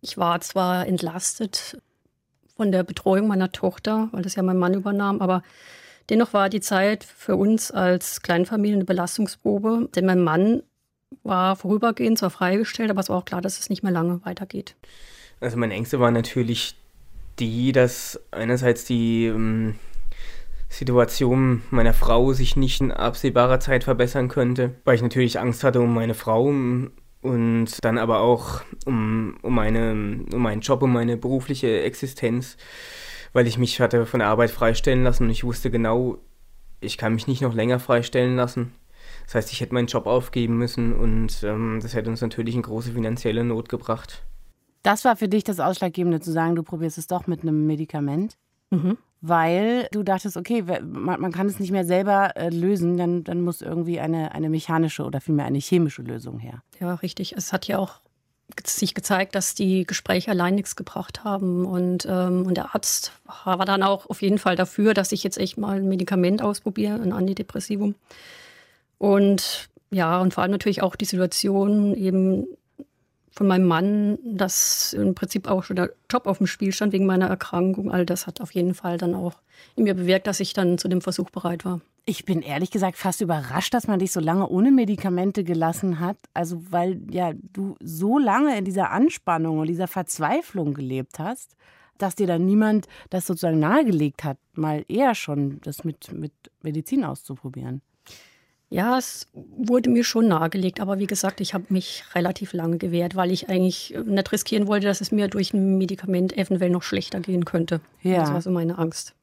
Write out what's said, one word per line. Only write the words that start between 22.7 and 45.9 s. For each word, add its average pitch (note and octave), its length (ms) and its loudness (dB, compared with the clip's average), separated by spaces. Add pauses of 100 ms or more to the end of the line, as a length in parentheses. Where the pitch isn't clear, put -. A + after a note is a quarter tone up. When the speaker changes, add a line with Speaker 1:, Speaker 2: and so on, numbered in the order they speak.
Speaker 2:
in C3+ 100 2
absehbarer B2 720 2
Zeit B2+ 240 2
verbessern B2 440 2
könnte, B2 560 0
weil C3 100 6
ich A#2 80 2
natürlich B2 380 2
Angst A#2 220 -2
hatte B2+ 200 4
um A#2+ 100 4
meine A2+ 220 0
Frau, A#2 340 2
ähm, B2+ 440 0 (280)
und A#2 640 0
dann A#2 140 2
aber A2+ 220 2
auch A#2+ 400 2 (260)
um, A2 560 -2
um A#2+ 100 -2
meine, A2+ 380 2
um G#2+ 500 -4
meinen G#2+ 200 0
Job, C3 220 0
um C3 100 4
meine A#2 240 2
berufliche B2+ 680 0
Existenz, B2 760 -4 (760)
weil B2 160 4
ich A2+ 100 -2
mich A#2+ 220 0
hatte A#2 260 4
von B2 140 -2
der G#2 80 4
Arbeit A2 240 4
freistellen B2+ 500 2
lassen B2+ 220 6
und B2+ 60 4
ich A#2 120 0
wusste B2 300 -2
genau, A#2 460 0 (600)
ich - 180 -8
kann A2+ 180 0
mich A2+ 120 -4
nicht C3+ 160 -2
noch A#2+ 120 0
länger A#2+ 260 2
freistellen B2+ 560 2
lassen. B2 360 -2 (540)
Das - 80 -12
heißt, A2 160 -2
ich - 100 -8
hätte B2 140 -4
meinen A#2+ 140 2
Job - 180 -2
aufgeben A#2 520 0
müssen A#2 360 0
und, A2 480 2
ähm, A2 400 -2
das A#2 100 -8
hätte A2+ 160 -2
uns A2+ 120 -4
natürlich A#2 340 -4
in A#2+ 80 0
große A#2 300 -6
finanzielle A#2 500 -2
Not A#2 260 -2
gebracht. - 540 -6 (600)
Speaker 3:
Das G3+ 200 2
war B3 120 4
für G#3+ 120 -2
dich G3+ 140 2
das F#3 160 -4
Ausschlaggebende, E3+ 640 0